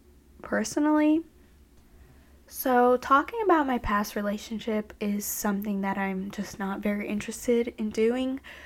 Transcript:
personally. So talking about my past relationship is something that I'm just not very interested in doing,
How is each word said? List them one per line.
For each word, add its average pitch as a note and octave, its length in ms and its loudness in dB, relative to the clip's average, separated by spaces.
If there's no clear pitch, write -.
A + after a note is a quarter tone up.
personally. D4+ 840 2
So B3 500 4
talking D4+ 440 2
about E4 240 4
my B3 120 0
past G#3 360 0
relationship G#3+ 840 -4
is G#3 240 -2
something G3+ 560 -2
that G3 180 -2
I'm G3 320 -4
just - 300 -10
not G3 200 -4
very G#3 280 -2
interested A#3 680 -2
in G#3+ 140 -4
doing, B3+ 500 0